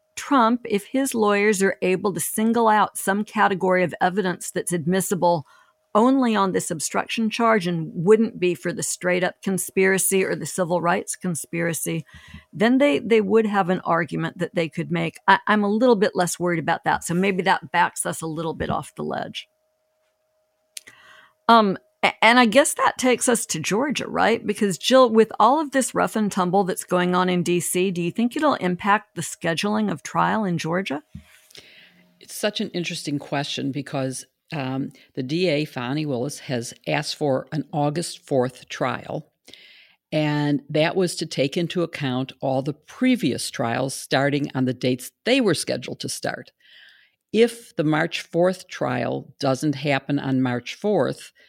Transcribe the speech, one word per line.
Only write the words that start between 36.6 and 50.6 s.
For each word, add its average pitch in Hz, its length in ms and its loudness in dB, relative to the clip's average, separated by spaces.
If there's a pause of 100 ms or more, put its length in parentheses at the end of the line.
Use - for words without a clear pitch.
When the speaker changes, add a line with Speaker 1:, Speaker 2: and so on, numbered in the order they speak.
Speaker 2:
asked 151 300 -2
for 139 360 -2
an 151 200 -4
August 147 540 -4
fourth 131 420 -2
trial. - 640 -6 (800)
And 147 560 0
that 156 260 0
was 180 220 0
to 165 100 -6
take 143 300 -2
into 175 260 -2
account 131 580 -4
all 135 220 -2
the 143 120 -4
previous - 760 -2
trials 127 440 -2
starting 143 600 0
on 131 100 0
the 127 100 0
dates 127 360 -2 (140)
they 262 160 2
were 202 140 2
scheduled - 460 -6
to 131 80 -8
start. - 440 -8 (800)
If 226 420 2
the 165 80 -2
March 156 380 0
fourth 180 480 -2
trial 127 720 -4
doesn't 139 340 0
happen 139 460 -2
on 131 200 0
March 123 360 -4